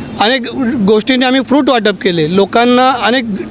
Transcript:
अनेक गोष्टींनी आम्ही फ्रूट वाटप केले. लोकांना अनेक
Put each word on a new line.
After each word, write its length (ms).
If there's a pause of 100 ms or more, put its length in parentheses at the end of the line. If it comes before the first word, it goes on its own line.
(200)
अनेक 320 (360)
गोष्टींनी 380
आम्ही 160
फ्रूट 280
वाटप 320
केले. 340
लोकांना 560
अनेक 340 (260)